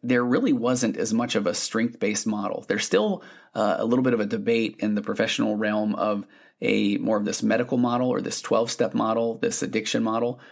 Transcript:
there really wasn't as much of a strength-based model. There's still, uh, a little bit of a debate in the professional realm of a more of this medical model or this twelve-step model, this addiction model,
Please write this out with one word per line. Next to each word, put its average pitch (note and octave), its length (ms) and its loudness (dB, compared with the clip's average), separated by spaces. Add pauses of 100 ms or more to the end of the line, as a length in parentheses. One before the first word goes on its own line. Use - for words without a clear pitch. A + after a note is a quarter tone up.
there B2 220 2
really F#3 260 2
wasn't A#2+ 460 0
as G2 160 -2
much A#2+ 220 0
of G2+ 120 0
a E2+ 60 0
strength-based A2+ 720 -2
model. G#2 400 -4
There's G2+ 160 0
still, G3+ 400 2 (300)
uh, G#2 260 2
a A2+ 60 0
little B2 180 2
bit B2+ 100 4
of A2+ 60 2
a G#2 60 0
debate A2+ 540 0
in G#2+ 160 0
the G#2 60 -2
professional A2+ 540 0
realm G#2+ 400 0
of G#2 320 -2 (340)
a G#2 360 2
more A2 200 0
of G#2 80 -2
this G#2 180 -4
medical A#2 340 0
model B2 320 2
or G#2 120 0
this - 200 -6
twelve-step A2+ 520 0
model, A2+ 440 0
this - 240 -2
addiction A2 420 -2
model, A#2 380 -2 (100)